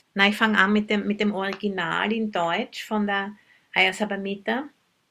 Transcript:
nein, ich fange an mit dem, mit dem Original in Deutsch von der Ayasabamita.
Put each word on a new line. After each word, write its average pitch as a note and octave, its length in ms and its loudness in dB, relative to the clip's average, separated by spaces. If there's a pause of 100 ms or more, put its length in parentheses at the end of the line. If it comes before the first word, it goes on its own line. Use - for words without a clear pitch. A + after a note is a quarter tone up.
(140)
nein, G3 160 4
ich G#3 60 -4
fange G#3+ 220 2
an F#3+ 140 4
mit G#3+ 180 2
dem, G#3 160 2
mit G#3 140 -2
dem G#3 120 2
Original F#3+ 800 -2
in A3 200 -2
Deutsch F3+ 520 -2
von G#3+ 220 -2
der G3+ 300 -4 (360)
Ayasabamita. G3 960 -2 (420)